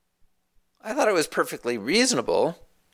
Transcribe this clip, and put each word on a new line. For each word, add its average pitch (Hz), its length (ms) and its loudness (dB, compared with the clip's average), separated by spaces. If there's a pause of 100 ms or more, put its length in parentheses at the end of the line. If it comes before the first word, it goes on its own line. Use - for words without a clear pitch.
(840)
I 226 100 -6
thought 262 140 0
it 214 60 4
was 160 140 2
perfectly 123 500 -4
reasonable, 139 880 0 (260)